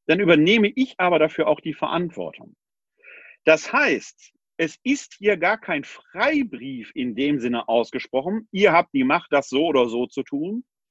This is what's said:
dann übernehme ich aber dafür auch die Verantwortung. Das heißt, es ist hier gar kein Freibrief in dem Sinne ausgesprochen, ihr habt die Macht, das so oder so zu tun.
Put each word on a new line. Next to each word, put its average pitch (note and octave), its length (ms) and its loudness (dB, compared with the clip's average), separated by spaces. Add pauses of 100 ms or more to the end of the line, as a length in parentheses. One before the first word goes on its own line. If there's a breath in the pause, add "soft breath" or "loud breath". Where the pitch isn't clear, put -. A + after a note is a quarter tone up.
dann E3+ 140 2
übernehme F#3+ 480 4
ich - 320 -4
aber F3+ 180 2
dafür D#3 280 0
auch D#3 140 0
die D#3 120 -8
Verantwortung. - 840 -8 (880 loud breath)
Das - 280 4
heißt, A#3 600 -2 (240)
es E3 240 -4
ist C4+ 320 -4
hier G3+ 240 0
gar F#3+ 200 0
kein D#3 240 -6
Freibrief E3+ 1120 -6
in B2 200 -6
dem C#3+ 260 -2
Sinne A#2+ 280 -4
ausgesprochen, C3+ 840 -2
ihr F#3+ 220 4
habt F3 200 2
die C3+ 120 0
Macht, D#3 280 -2
das C#3+ 160 0
so C#3 160 0
oder C3+ 240 2
so A#2 180 -4
zu - 160 -8
tun. F#3 440 -8 (240)